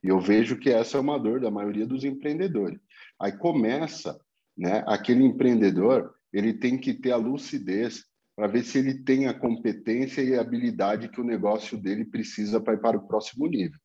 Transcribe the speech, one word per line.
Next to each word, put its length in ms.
E 60
eu 100
vejo 400
que 120
essa 280
é 20
uma 180
dor 220
da 100
maioria 360
dos 180
empreendedores. 760
Aí 120
começa, 880
né, 300
aquele 380
empreendedor, 920
ele 200
tem 260
que 160
ter 180
a 40
lucidez 880
para 100
ver 180
se 140
ele 240
tem 240
a 80
competência 840
e 140
a 60
habilidade 680
que 120
o 40
negócio 560
dele 240
precisa 560
para 140
ir 60
para 180
o 80
próximo 400
nível. 380